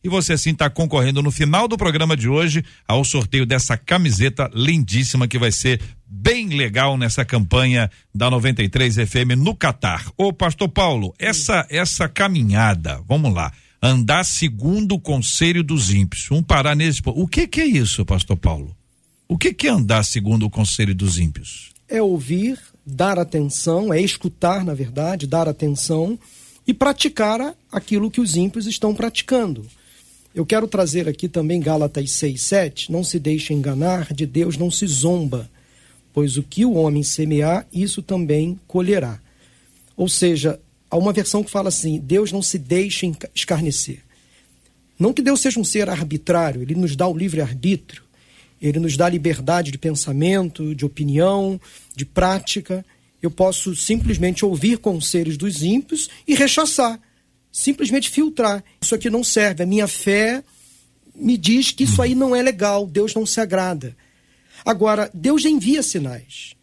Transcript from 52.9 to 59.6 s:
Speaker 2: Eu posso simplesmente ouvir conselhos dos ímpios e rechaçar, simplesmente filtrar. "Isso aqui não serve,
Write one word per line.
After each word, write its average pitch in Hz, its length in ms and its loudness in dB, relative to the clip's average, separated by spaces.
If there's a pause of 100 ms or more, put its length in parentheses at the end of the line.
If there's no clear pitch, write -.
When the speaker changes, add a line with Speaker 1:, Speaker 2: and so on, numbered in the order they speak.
Speaker 2:
Eu 170 100 -2
posso 185 440 0
simplesmente 185 720 0
ouvir 196 320 2
conselhos 170 580 -2
dos 156 280 -6
ímpios 262 460 -2 (180)
e 294 80 4
rechaçar, 269 640 0 (520)
simplesmente 269 580 -2
filtrar. 240 540 0 (180)
"Isso - 140 -2
aqui 220 140 -4
não 233 140 0
serve, 202 400 0